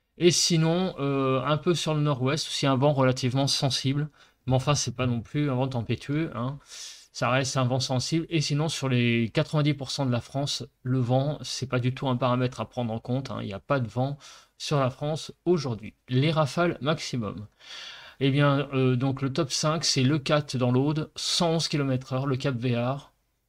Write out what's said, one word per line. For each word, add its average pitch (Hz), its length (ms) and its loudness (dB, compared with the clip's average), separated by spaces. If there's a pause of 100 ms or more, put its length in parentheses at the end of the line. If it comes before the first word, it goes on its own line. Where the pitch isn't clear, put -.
(160)
Et 170 140 4
sinon, 165 720 2
euh, 135 440 0
un 147 120 0
peu 175 180 0
sur 156 180 -2
le 151 80 0
nord-ouest, 139 460 0
aussi - 220 0
un 135 80 4
vent 143 160 4
relativement 131 560 2
sensible. 143 640 0 (360)
Mais 127 80 2
enfin, 139 220 2
c'est - 180 -4
pas 127 120 -2
non 120 140 0
plus 147 300 -2
un 123 60 0
vent 131 120 0
tempétueux, 127 680 -4
hein. 131 220 -6 (580)
Ça 120 140 0
reste 131 260 0
un 131 60 2
vent 127 160 2
sensible. 135 500 -2
Et 160 120 0
sinon, 147 280 0
sur 135 200 -4
les 117 440 2
quatre-vingt-dix 147 420 2
pour 135 180 -8
cent 143 120 -2
de 127 60 0
la 120 100 0
France, - 460 -4 (160)
le 131 160 0
vent, 131 440 0
c'est - 260 -8
pas 127 100 -2
du 127 160 0
tout 139 140 -4
un 123 80 2
paramètre 127 440 0
à 107 80 -6
prendre 120 240 -4
en 113 60 -4
compte, 127 320 -4
hein. 107 120 -6
Il 113 40 -6
n'y 101 60 -6
a 95 80 -8
pas 143 180 0
de 120 80 -2
vent 135 320 -4 (400)
sur 147 220 0
la 127 100 2
France 151 420 -6 (120)
aujourd'hui. 127 500 0 (140)
Les 135 240 4
rafales 160 480 2
maximum. 113 680 -4 (720)
Eh 135 120 2
bien, 143 420 4
euh, 131 220 4
donc 135 280 -2
le 135 100 -2
top 165 180 0
cinq, 156 340 0
c'est - 180 2
le 147 160 4
quatre 147 380 0
dans 123 160 2
l'Aude, 147 440 2
cent - 380 0
onze 160 120 0
kilomètres 135 460 -2
heure, 131 140 -2
le 135 100 0
Cap 135 200 -2
Véard, 123 560 -2 (360)